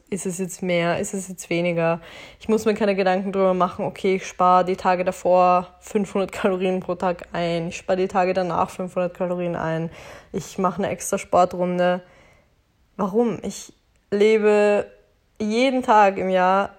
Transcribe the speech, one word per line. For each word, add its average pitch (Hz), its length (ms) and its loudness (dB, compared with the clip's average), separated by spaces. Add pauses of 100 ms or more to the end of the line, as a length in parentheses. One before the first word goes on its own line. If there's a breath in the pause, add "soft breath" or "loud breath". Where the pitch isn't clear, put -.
ist 196 160 -6
es 180 140 -6
jetzt 185 240 -8
mehr, 175 340 0
ist - 160 -6
es 190 140 -8
jetzt - 240 -10
weniger. 170 500 0 (380 loud breath)
Ich - 100 -8
muss 220 160 0
mir 214 80 2
keine 208 220 0
Gedanken 190 360 0
drüber 190 220 2
machen, 180 320 0
okay, 185 300 -2
ich 185 100 -4
spar 180 380 4
die 185 120 -4
Tage 185 300 0
davor 180 720 2
fünfhundert 196 520 -4
Kalorien 185 480 0
pro 180 160 -6
Tag 175 380 -4
ein, 170 340 -2
ich 175 100 -10
spar - 180 -2
die 185 120 0
Tage 185 260 2
danach 180 380 -2
fünfhundert 180 420 -6
Kalorien 175 420 -4
ein, 165 360 -4 (420 loud breath)
ich - 240 -10
mach 185 220 -2
eine 196 100 -2
extra 190 300 -4
Sportrunde. 180 840 0 (920 soft breath)
Warum? 202 480 0
Ich - 300 -8 (360)
lebe 208 800 4 (520)
jeden 247 440 0
Tag 202 340 6
im 190 140 -2
Jahr 185 480 2